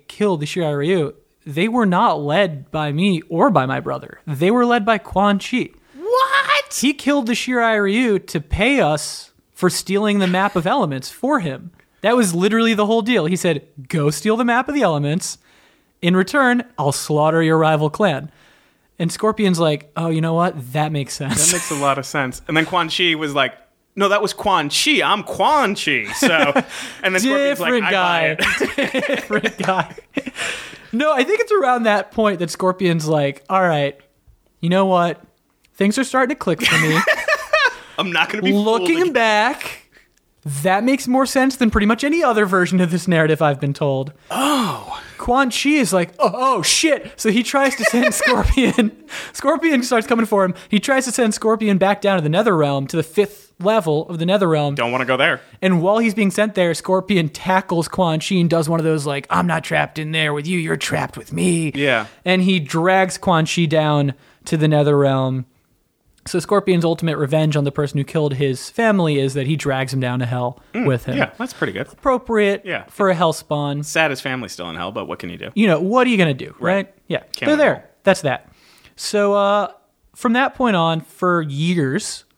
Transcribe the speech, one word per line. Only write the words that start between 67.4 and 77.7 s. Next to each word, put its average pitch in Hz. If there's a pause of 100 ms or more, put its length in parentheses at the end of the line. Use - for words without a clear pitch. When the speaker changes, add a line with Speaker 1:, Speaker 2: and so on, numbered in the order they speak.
Speaker 1:
on 143
the 143
person 147
who 139
killed 147
his 131
family 190
is 135
that 131
he 156
drags 135
him 135
down 123
to 127
hell 123 (140)
Speaker 2:
Mm, 233
Speaker 1:
with 127
him. 127
Speaker 2:
yeah, -
that's 254
pretty 123
good. 120
Speaker 1:
Appropriate 226
Speaker 2:
Yeah. 147
Speaker 1:
for 196
a 180
Hellspawn. 151
Speaker 2:
Sad 156
his 131
family's 127
still 87
in 82
hell, 90
but 104
what 85
can 87
you 87
do? -
Speaker 1:
You 208
know, 156
what 240
are 247
you 220
gonna 160
do, -
Speaker 2:
Right. 170
Speaker 1:
right? 196 (120)
Yeah. 160 (120)
Speaker 2:
Can't -
Speaker 1:
They're -
Speaker 2:
win. 302
Speaker 1:
there. 233 (120)